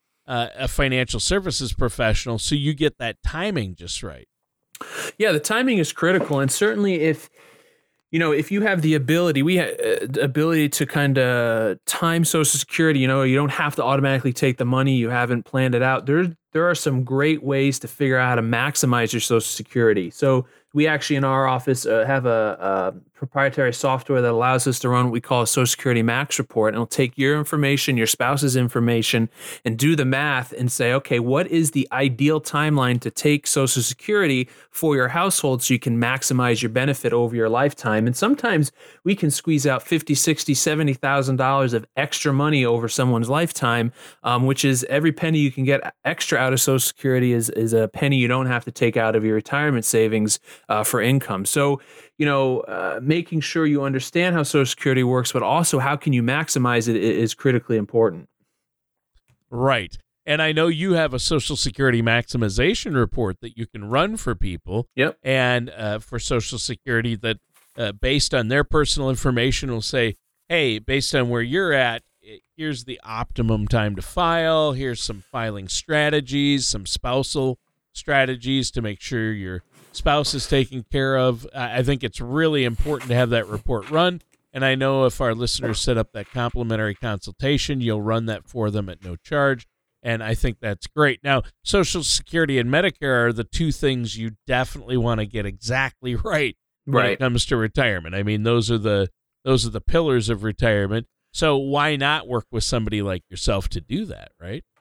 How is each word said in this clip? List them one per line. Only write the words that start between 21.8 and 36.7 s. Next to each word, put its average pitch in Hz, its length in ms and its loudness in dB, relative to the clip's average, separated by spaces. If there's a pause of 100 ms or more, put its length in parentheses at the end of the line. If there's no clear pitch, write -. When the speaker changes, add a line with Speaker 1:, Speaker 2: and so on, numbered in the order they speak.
Speaker 2:
uh, 113 200 2
have 131 200 0
a, 98 680 0
a - 220 -20
proprietary 139 560 0
software 131 480 0
that 120 100 2
allows 127 340 2
us 131 140 0
to 127 100 0
run 123 160 4
what 120 60 0
we 120 100 -2
call 120 220 0
a 110 40 0
Social 127 200 2
Security 120 340 0
Max 120 380 0
Report, 110 300 0
and 104 80 0
it'll 117 100 -2
take 127 280 -2
your 139 220 2
information, 143 580 0
your 113 120 2
spouse's 135 480 0
information, 117 760 2 (340)
and 113 140 -2
do 156 180 2
the 151 80 2
math 135 480 0
and 123 200 -2
say, 120 220 0
"Okay, 131 260 0
what 131 260 0
is 165 260 0
the 135 200 0
ideal 139 500 0
timeline 147 600 0
to 113 100 -6
take 147 340 0
Social 131 380 0
Security 151 640 0 (220)
for 151 240 0
your 127 140 2
household 151 520 0
so 131 140 2
you 120 40 -2
can - 220 0
maximize 123 600 2
your 113 80 -2